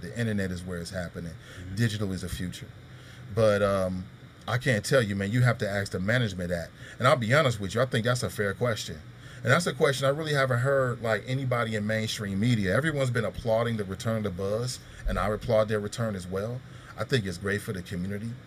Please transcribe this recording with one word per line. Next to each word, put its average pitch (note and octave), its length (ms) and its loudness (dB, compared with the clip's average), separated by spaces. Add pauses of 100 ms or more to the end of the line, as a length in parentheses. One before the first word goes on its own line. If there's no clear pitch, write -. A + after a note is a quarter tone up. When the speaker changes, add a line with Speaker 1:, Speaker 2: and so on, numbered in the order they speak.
Speaker 1:
The F2 180 -8
internet G#2 300 0
is F2+ 140 -6
where F2+ 160 -6
it's E2+ 100 -8
happening. E2+ 440 -6
Speaker 2:
Mm-hmm. - 420 -12
Speaker 1:
Digital G#2 380 0
is F2+ 80 -4
the F2 80 -6
future. - 380 -6 (680)
But, G#2 260 6
um, F#2 440 2 (420)
I A#2 100 0
can't A#2 260 2
tell C3+ 200 6
you, G2+ 120 0
man. G2 160 0
You B2 100 4
have B2 180 4
to G#2 100 0
ask G2 220 -2
the F#2+ 80 -2
management F#2+ 500 0
that. E2+ 200 -4 (280)
And A#2+ 100 4
I'll D3 80 8
be A#2 160 2
honest C3+ 280 6
with F#2+ 160 -4
you, A#2 60 4
I C3+ 40 4
think B2 200 0
that's B2 180 0
a F#2 80 0
fair G2 240 -2
question. A2 420 -2 (460)
And A#2 100 4
that's E3+ 140 4
a D3+ 60 -2
question C#3 340 2
I - 20 4
really D3+ 240 0
haven't C3 260 2
heard, C3 440 2
like, A2 240 2
anybody B2 480 0
in G#2 100 -2
mainstream G#2+ 540 -2
media. G#2 360 4
Everyone's C#3 360 0
been A#2+ 120 -2
applauding A2+ 540 0
the G#2 60 -2
return G#2+ 400 -2
to G2 80 -2
Buzz, G#2 480 -2 (280)
and F#2+ 120 0
I F#2+ 100 0
applaud G#2+ 400 2
their G#2+ 100 2
return G#2 360 -4
as F2+ 100 -8
well. G#2 340 -4 (380)
I G#2+ 60 -2
think A2+ 240 0
it's F2 100 -4
great G2+ 240 -2
for - 100 -6
the F2+ 120 -6
community. G2+ 480 -6 (140)